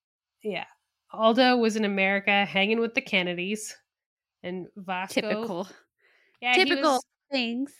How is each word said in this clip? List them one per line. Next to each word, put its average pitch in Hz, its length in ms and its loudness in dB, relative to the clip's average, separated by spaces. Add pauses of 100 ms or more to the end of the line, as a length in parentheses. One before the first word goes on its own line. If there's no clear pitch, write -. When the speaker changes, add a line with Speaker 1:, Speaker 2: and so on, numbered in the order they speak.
(440)
Speaker 1:
Yeah. 196 220 -8 (460)
Aldo 240 460 4
was 220 180 2
in 220 100 0
America 196 600 2
hanging 196 340 0
with 226 140 -2
the 262 80 -2
Kennedys 180 720 -4 (680)
and 180 320 -10
Vasco. 185 460 -4
Speaker 2:
Typical. 214 460 -6 (720)
Speaker 1:
Yeah, 247 140 0
he 370 100 4
Speaker 2:
Typical 277 280 2
Speaker 1:
was, 247 120 0 (260)
Speaker 2:
things. 247 480 -4